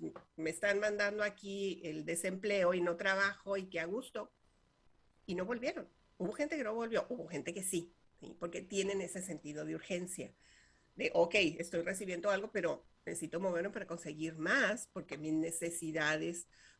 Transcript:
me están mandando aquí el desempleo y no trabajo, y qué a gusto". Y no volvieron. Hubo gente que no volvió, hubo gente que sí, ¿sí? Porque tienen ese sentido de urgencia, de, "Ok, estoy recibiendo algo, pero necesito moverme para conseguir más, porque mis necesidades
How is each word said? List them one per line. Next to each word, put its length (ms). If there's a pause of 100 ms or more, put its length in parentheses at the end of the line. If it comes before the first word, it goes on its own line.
(380)
me 120
están 300
mandando 440
aquí 600
el 220
desempleo 680
y 80
no 140
trabajo, 640
y 120
qué 100
a 60
gusto". 460 (920)
Y 100
no 100
volvieron. 420 (300)
Hubo 160
gente 240
que 60
no 120
volvió, 340
hubo 180
gente 260
que 100
sí, 300 (260)
¿sí? 200
Porque 220
tienen 400
ese 200
sentido 440
de 100
urgencia, 580 (600)
de, 180
"Ok, 220
estoy 460
recibiendo 480
algo, 220
pero 340 (200)
necesito 340
moverme 320
para 160
conseguir 500
más, 560
porque 240
mis 160
necesidades 1120 (320)